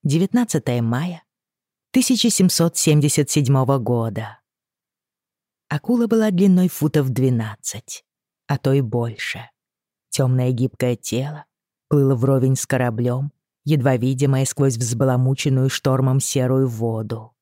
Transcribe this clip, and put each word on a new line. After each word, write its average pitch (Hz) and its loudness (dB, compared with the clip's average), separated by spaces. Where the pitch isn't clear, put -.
Девятнадцатое 160 -2
мая 143 -4
тысяча 247 2
семьсот 170 2
семьдесят 147 2
седьмого 135 2
года. 113 -4
Акула 233 0
была 220 2
длиной 180 4
футов 147 0
двенадцать, 117 -4
а 139 -2
то 135 -4
и 139 2
больше. 117 -8
Тёмное 127 0
гибкое 123 -2
тело 143 -8
плыло 139 2
вровень 131 2
с - -8
кораблём, 123 -2
едва 139 2
видимое 135 0
сквозь 135 0
взбаламученную 127 0
штормом 131 0
серую 131 0
воду. 113 -6